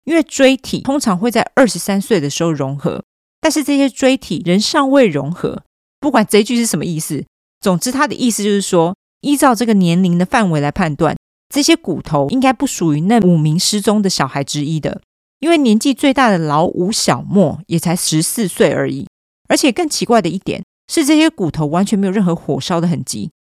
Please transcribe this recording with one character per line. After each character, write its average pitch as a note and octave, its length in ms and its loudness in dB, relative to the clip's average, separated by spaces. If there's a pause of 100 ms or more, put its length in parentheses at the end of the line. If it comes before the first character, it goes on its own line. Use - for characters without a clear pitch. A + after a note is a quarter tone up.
因 D#4+ 100 -2
为 D#4+ 80 4
椎 C4+ 340 2
体 - 240 -8
通 C#4 180 -2
常 G3+ 160 0
会 G#3+ 140 -2
在 A3 240 -2
二 B3+ 140 6
十 F3+ 100 -4
三 G3 240 -2
岁 F#3+ 180 0
的 C#3+ 120 -2
时 - 120 -4
候 E3 80 0
融 C#3 240 -4
合， - 280 -6 (360)
但 D#4+ 120 0
是 D4+ 120 -2
这 C#4+ 140 0
些 C#4 100 2
椎 C4 300 2
体 - 260 -8
仍 F3 160 2
尚 C#4 300 0
未 C4+ 180 6
融 C#3+ 240 -2
合。 - 300 -6 (380)
不 D4 100 -2
管 G#3+ 180 2
这 G#3 120 4
一 A3 40 2
句 A#3+ 140 -2
是 A#3 80 0
什 F3 140 -4
么 C#3 40 -6
意 D#3+ 160 -6
思， D3+ 240 -8 (360)
总 F#3 180 0
之 B3 140 -4
他 C4+ 160 -2
的 - 80 -6
意 A#3+ 160 0
思 G3+ 120 -6
就 G#3+ 60 0
是 G3+ 100 2
说， F3+ 360 0 (240)
依 C#4 180 0
照 C4 160 4
这 A3 140 0
个 A3 80 4
年 F3+ 260 2
龄 F3 160 2
的 F3+ 80 2
范 G#3+ 240 0
围 D#3 100 0
来 D3 120 0
判 D#3 240 -2
断， D3+ 200 0 (320)
这 D4 140 -2
些 D#4+ 140 4
骨 F#3 260 -6
头 C#3+ 300 -2
应 C4 80 -2
该 C4+ 120 4
不 C4 140 -2
属 D#3+ 300 0
于 D3+ 60 -2
那 A3 180 2
五 F3+ 180 4
名 D#3 220 2
失 G#3 200 -2
踪 G#3+ 220 0
的 G3 80 0
小 D3 180 -2
孩 C#3 160 -6
之 D3 220 -6
一 D#3+ 140 -4
的， C#3 220 -8 (380)
因 D4 100 -2
为 E4+ 80 4
年 A#3 200 4
纪 C#4 160 0
最 C#4 200 2
大 C4 160 2
的 F#3+ 80 2
老 D#3 280 0
五 F3+ 260 -2
小 - 300 -2
莫 C#3+ 460 0
也 E3 100 -2
才 E3+ 180 0
十 D#3+ 260 -2
四 G3 260 -4
岁 E3 240 2
而 C3+ 180 -2
已。 C3+ 180 -8 (400)
而 - 100 2
且 C#4 140 2
更 E4+ 180 -2
奇 - 160 -4
怪 A#3 160 2
的 E3 80 -4
一 F3+ 100 -6
点 - 240 -8 (240)
是， D#4+ 180 -2
这 D#4 100 4
些 D#4+ 140 4
骨 F3 220 -4
头 D#3 140 -2
完 E3+ 200 0
全 G3+ 120 0
没 G3 100 0
有 F#3 40 -2
任 G3+ 120 0
何 E3+ 120 2
火 C#3+ 240 -6
烧 E3+ 200 -2
的 E3+ 80 0
痕 C#3+ 160 -2
迹， - 280 -10 (100)